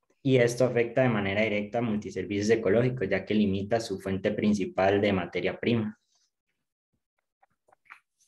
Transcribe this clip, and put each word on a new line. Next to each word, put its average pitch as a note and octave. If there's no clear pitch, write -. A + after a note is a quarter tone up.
y C3
esto A#2+
afecta A#2
de B2+
manera G2+
directa G#2
a A#2
Multiservicios G#2
Ecológicos, A2+
ya F#2
que G#2
limita G2+
su G2
fuente F#2+
principal G2+
de G2+
materia F2+
prima. -